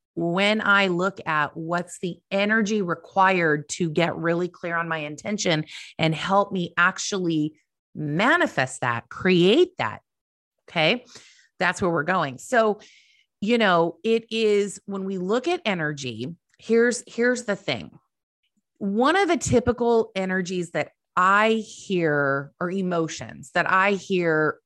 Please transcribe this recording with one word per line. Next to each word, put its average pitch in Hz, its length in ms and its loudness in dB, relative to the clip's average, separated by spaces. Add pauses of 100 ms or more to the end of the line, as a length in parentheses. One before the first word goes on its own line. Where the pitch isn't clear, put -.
(160)
when 196 500 0
I 196 220 4
look 180 400 -2
at 151 280 -2
what's 170 440 -6
the 175 180 -6 (140)
energy 208 500 0
required 170 880 2
to - 180 -2
get 165 300 0
really 170 300 0
clear 175 280 -8
on 165 120 -4
my 165 100 -4
intention 156 680 -2 (340)
and 160 160 2
help 196 360 0
me 180 240 -4
actually 170 800 0 (400)
manifest 180 880 0
that, 120 280 -2
create 190 680 4
that. 107 240 -6 (640)
Okay. 180 380 0 (540)
That's 180 240 0
where 175 80 0
we're 156 100 0
going. 151 380 -2
So 220 400 0 (600)
you 233 160 0
know, 175 460 2
it 226 280 0
is, 208 540 0
when 196 200 -8
we 196 120 -6
look 214 300 -2
at 349 180 -2
energy, 147 680 -4 (220)
here's, 233 500 2
here's 233 360 0
the 202 120 -4
thing. 117 360 -8 (880)
One 226 360 0
of 392 120 2
the 330 100 2
typical 233 800 0
energies 185 560 -4
that 151 200 -4 (260)
I 202 360 4
hear, 147 1080 -2
or 175 100 -4
emotions 170 880 -4
that 175 140 0
I 190 240 2
hear 170 720 0